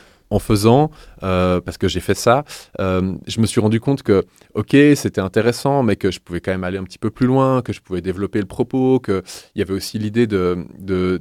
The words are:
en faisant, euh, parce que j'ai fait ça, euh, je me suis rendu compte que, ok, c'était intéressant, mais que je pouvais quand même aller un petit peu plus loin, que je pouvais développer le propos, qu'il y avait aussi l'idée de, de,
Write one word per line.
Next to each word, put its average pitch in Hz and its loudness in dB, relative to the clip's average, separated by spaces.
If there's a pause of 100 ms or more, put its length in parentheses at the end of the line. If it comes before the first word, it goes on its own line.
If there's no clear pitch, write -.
(300)
en 202 0
faisant, 120 2 (320)
euh, 90 0
parce - -10
que 98 0
j'ai 90 -4
fait - -2
ça, 123 2 (380)
euh, 92 0 (140)
je - -4
me 113 4
suis - 0
rendu 107 2
compte 139 -2
que, 98 2 (300)
ok, - 0 (200)
c'était 104 -2
intéressant, 117 0
mais 101 2
que 95 -2
je - -8
pouvais 87 -10
quand 98 -4
même 92 -4
aller 92 -4
un 95 -10
petit - -16
peu 113 -4
plus 127 0
loin, 131 2
que 117 -6
je - -10
pouvais 90 -8
développer 92 -4
le 101 -2
propos, 131 0
qu'il 95 -4 (320)
y 104 -2
avait 95 -4
aussi 98 -6
l'idée 107 0
de, 90 0 (140)
de, 92 -2